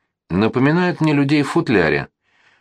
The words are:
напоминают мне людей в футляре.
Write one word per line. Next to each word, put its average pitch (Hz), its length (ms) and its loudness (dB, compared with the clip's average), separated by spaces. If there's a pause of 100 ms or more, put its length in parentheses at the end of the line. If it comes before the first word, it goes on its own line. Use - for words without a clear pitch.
(300)
напоминают 139 720 0
мне 156 120 0
людей 143 300 0
в 139 80 -4
футляре. 82 580 0 (520)